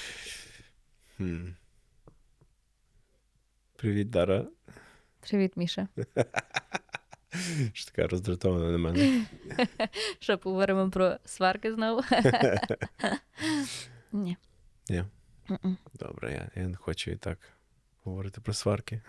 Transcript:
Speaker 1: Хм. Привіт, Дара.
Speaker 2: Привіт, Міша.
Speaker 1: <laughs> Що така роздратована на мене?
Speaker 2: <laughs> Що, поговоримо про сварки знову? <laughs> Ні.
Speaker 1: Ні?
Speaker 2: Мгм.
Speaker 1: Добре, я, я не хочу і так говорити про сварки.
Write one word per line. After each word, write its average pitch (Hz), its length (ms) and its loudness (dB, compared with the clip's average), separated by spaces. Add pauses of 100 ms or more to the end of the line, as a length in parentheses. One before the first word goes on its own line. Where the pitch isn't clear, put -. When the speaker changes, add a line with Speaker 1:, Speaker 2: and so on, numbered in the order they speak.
(1160)
Speaker 1:
Хм. 87 300 -4 (2250)
Привіт, 104 340 0
Дара. 95 380 4 (720)
Speaker 2:
Привіт, 196 380 0
Міша. 180 300 -2 (100)
Speaker 1:
<laughs> - 1800 -4
Що - 180 -12
така - 160 0
роздратована 90 640 2
на 85 60 2
мене? 220 480 4 (440)
Speaker 2:
<laughs> - 500 -6
Що, 202 180 0
поговоримо 190 520 2
про 185 360 2
сварки 202 480 0
знову? 226 280 0 (100)
<laughs> - 2000 0
Ні. 190 260 -4 (520)
Speaker 1:
Ні? 90 140 0 (440)
Speaker 2:
Мгм. 185 300 -2 (160)
Speaker 1:
Добре, - 400 -8
я, - 280 -6
я 92 60 -2
не 90 100 -4
хочу - 340 -4
і 90 40 -4
так 85 240 -6 (640)
говорити 95 380 -8
про 107 120 -4
сварки. 110 560 -2